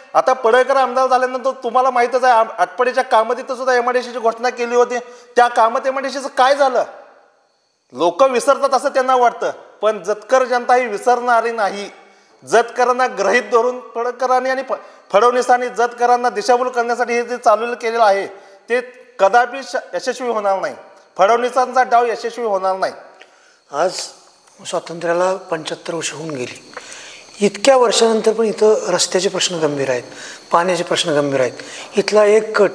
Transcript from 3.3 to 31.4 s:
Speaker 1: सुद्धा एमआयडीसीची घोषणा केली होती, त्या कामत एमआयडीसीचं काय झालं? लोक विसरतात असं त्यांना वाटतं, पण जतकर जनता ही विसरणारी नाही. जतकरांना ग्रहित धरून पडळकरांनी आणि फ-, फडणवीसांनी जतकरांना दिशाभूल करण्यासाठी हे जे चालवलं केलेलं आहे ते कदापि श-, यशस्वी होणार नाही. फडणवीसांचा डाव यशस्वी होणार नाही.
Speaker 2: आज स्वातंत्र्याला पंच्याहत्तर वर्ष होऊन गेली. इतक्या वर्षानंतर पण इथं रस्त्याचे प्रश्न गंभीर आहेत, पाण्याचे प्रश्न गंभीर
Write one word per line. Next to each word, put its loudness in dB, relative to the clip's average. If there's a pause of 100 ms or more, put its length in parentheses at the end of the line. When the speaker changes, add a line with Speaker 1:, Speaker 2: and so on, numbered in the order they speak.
Speaker 1:
सुद्धा -2
एमआयडीसीची -2
घोषणा -2
केली -4
होती, 2 (380)
त्या 6
कामत 0
एमआयडीसीचं -6
काय 2
झालं? 2 (1080)
लोक 0
विसरतात 0
असं 0
त्यांना 0
वाटतं, 0 (320)
पण -2
जतकर 0
जनता 0
ही 2
विसरणारी 0
नाही. -4 (580)
जतकरांना 2
ग्रहित 0 (100)
धरून 2
पडळकरांनी -2
आणि -4
फ-, -12
फडणवीसांनी 4
जतकरांना 0
दिशाभूल 0
करण्यासाठी -2
हे 0
जे -6
चालवलं 2
केलेलं 0
आहे 2 (420)
ते 0 (380)
कदापि 2
श-, -8 (180)
यशस्वी -6
होणार 0
नाही. -6 (440)
फडणवीसांचा 2
डाव 2
यशस्वी -6
होणार -2
नाही. -4 (800)
Speaker 2:
आज -2 (720)
स्वातंत्र्याला -2
पंच्याहत्तर -8
वर्ष -6
होऊन -10
गेली. -10 (680)
इतक्या 4
वर्षानंतर 2
पण 0
इथं 2
रस्त्याचे 0
प्रश्न -4
गंभीर -2
आहेत, -4 (500)
पाण्याचे 2
प्रश्न -2
गंभीर 0